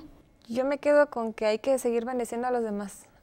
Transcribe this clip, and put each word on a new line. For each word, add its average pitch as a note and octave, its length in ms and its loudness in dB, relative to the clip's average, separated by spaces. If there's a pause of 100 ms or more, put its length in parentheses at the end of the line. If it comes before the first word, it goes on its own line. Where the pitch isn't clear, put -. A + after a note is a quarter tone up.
(480)
Yo A#3+ 160 -2
me C#4 140 -2
quedo D4 300 6
con A3+ 240 -4
que A3 140 -2
hay G#3+ 140 2
que C4+ 180 2
seguir A#3 260 0
bendiciendo B3 440 -4
a - 20 0
los A#3+ 140 0
demás, G#3 420 -8 (160)